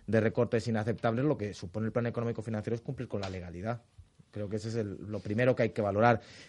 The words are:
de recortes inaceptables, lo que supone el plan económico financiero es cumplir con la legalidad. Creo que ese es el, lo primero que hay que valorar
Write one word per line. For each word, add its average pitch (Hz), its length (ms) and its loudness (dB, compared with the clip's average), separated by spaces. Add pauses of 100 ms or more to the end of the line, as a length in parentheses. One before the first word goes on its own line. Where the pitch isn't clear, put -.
de 110 140 4
recortes 113 480 2
inaceptables, 113 560 0
lo 139 120 2
que 101 160 -4
supone 107 340 -6
el 107 40 -4
plan 117 160 0
económico 117 360 -4
financiero 110 320 -2
es 113 60 -6
cumplir 127 260 -8
con 104 140 -4
la 98 80 -6
legalidad. 92 520 -6 (500)
Creo 104 180 -6
que 101 80 -4
ese 107 120 -4
es 110 60 -4
el, 104 220 -2 (100)
lo 104 120 -4
primero 117 360 2
que - 80 4
hay 113 80 4
que - 100 -2
valorar 107 400 6 (280)